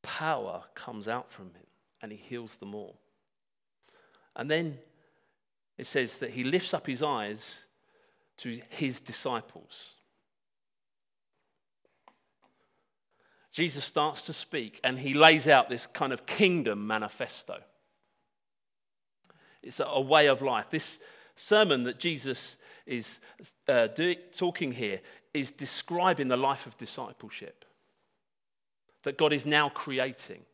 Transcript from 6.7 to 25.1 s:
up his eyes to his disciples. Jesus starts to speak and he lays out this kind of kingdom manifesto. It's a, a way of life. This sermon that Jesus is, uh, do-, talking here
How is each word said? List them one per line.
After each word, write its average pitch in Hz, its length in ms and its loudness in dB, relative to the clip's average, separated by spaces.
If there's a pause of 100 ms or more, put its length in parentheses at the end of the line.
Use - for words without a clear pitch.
up - 140 -4
his 131 160 -4
eyes 110 640 -6 (760)
to 120 220 -10 (100)
his 131 280 -4
disciples. - 960 -10 (3500)
Jesus 143 320 -2
starts 147 420 -2
to 160 60 -10
speak - 500 -8
and 127 160 0
he 135 160 -4
lays 156 320 8
out 139 220 8
this 120 180 -6
kind 131 260 -4
of - 140 -6
kingdom 117 600 2
manifesto. 110 720 -6 (2000)
It's - 160 -14
a, 151 60 0
a 143 160 0
way 151 260 8
of 135 160 4
life. 123 280 0
This - 280 -6 (380)
sermon 170 480 4
that 123 160 -4
Jesus 139 560 -6 (280)
is, 120 360 -10 (480)
uh, 117 200 4
do-, 170 280 0 (200)
talking 170 360 -2
here 104 280 -4 (320)